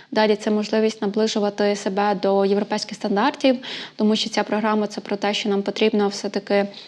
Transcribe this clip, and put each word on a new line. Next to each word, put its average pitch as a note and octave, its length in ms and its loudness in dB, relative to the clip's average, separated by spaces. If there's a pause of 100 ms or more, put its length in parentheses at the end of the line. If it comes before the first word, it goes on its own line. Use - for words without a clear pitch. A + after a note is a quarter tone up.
(100)
Далі G#3+ 260 4
це G#3+ 140 -4
можливість A3 520 0
наближувати G#3 720 0
себе G3+ 460 0
до G3 220 4
європейських G3+ 500 -2
стандартів, B3+ 640 2 (380)
тому G#3+ 200 4
що - 140 -4
ця G#3 120 0
програма — G#3+ 440 0
це G#3 140 -10
про G3+ 160 -4
те, G3+ 180 -2
що - 140 -2
нам G3 140 2
потрібно G#3 460 2
все-таки, - 460 -4
е, G3+ 140 2 (200)